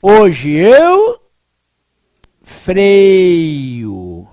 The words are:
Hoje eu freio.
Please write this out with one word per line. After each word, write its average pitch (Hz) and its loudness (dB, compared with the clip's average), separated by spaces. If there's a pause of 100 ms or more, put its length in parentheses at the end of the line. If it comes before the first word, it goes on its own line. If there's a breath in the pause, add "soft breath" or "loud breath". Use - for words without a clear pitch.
Hoje 185 2
eu 339 2 (1200)
freio. 160 -2